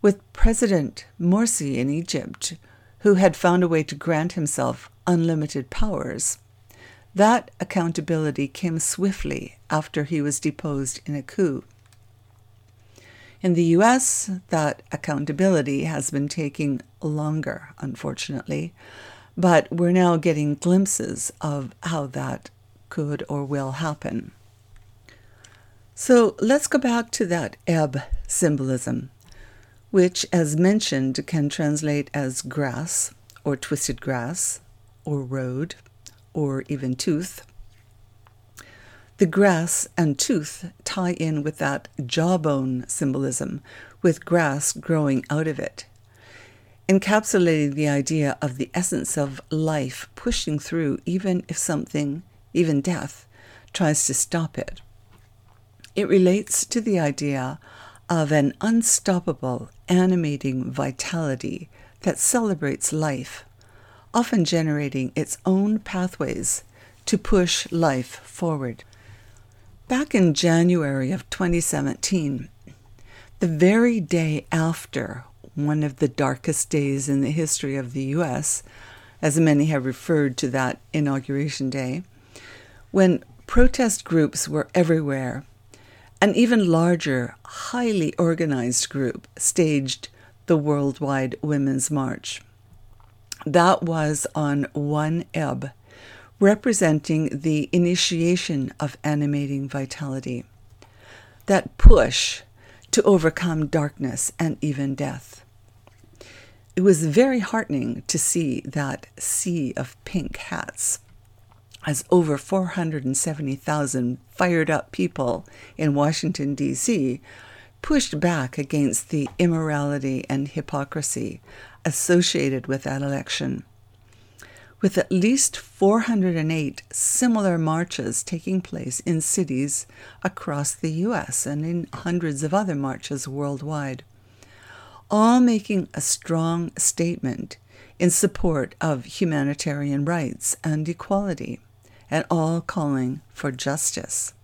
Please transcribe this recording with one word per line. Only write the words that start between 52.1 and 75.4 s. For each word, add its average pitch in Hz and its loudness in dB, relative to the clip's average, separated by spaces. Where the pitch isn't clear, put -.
even 160 2
death, 147 -6
tries 151 0
to 139 -2
stop - -4
it. - -10
It 196 -2
relates 190 4
to - -2
the 214 0
idea 139 -2
of 156 2
an 143 4
unstoppable, 175 0
animating 147 2
vitality 139 -4
that - 0
celebrates 180 -2
life, 151 -4
often 226 2
generating 147 -2
its - -4
own 196 2
pathways 180 -4
to - 0
push - 2
life 147 0
forward. 139 -4
Back 262 -2
in 180 6
January 165 2
of - -6
twenty 175 0
seventeen, 143 -2
the 190 0
very 208 4
day 156 0
after 160 -4